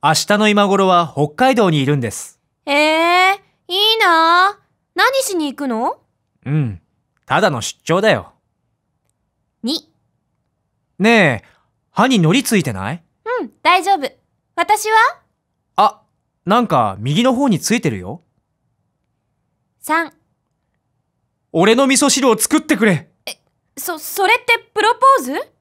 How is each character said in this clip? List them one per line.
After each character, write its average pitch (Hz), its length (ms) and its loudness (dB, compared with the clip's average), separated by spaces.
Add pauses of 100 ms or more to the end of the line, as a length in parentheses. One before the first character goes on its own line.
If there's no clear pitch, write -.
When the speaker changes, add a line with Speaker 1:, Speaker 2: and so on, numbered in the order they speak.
Speaker 1:
明 151 100 4
日 202 240 0
の 214 120 2
今 208 180 2
頃 196 200 2
は 175 280 2
北 147 140 -2
海 262 260 2
道 214 140 2
に 151 120 0
い 131 40 0
る 147 100 2
ん 135 60 -4
で 110 100 -6
す。 - 300 -16 (240)
Speaker 2:
え 285 80 -4
え、 339 680 2 (280)
い 415 260 0
い - 40 -4
な 349 500 2
あ。 403 100 -12 (360)
何 508 260 0
し 440 140 -6
に 320 100 -2
行 269 100 -6
く 285 120 -8
の？ 247 320 -4 (460)
Speaker 1:
う - 40 -10
ん。 131 320 -4 (460)
た 143 120 0
だ 190 120 2
の 120 100 -6
出 - 220 -12
張 175 180 0
だ 220 80 2
よ。 131 240 -2 (1300)
Speaker 2:
二。 - 300 -8 (1040)
Speaker 1:
ね 185 460 2
え、 - 0 - (480)
歯 220 160 0
に 262 100 2
糊 180 260 2
つ 220 140 0
い 180 60 0
て 123 100 -6
な 95 200 -8
い？ 170 100 -14 (380)
Speaker 2:
う - 20 -6
ん、 233 80 -12 (100)
大 349 220 2
丈 392 100 0
夫。 285 180 -4 (440)
私 415 340 -2
は？ 440 80 2 (760)
Speaker 1:
あ、 202 260 0 (440)
な 220 160 2
ん 220 60 -2
か 113 300 0
右 139 240 -4
の 247 140 0
方 277 120 0
に 196 120 0
つ - 160 -2
い 220 60 -2
て 143 100 -2
る 101 80 -8
よ。 101 240 -14 (1600)
Speaker 2:
三。 320 300 -4 (1400)
Speaker 1:
俺 202 240 2
の 269 100 2
味 262 120 2
噌 285 120 2
汁 262 200 0
を 220 60 4
作 - 220 -2
っ 302 40 0
て 311 140 -2
く 202 100 -2
れ。 180 260 -2 (160)
Speaker 2:
え、 - 100 -16 (400)
そ、 330 220 -10
そ - 260 -4
れ 415 80 2
っ 480 120 -4
て 466 120 0 (160)
プ 415 80 -4
ロ 453 140 0
ポ 453 40 -20 (220)
ー - 40 -10
ズ？ 311 360 -8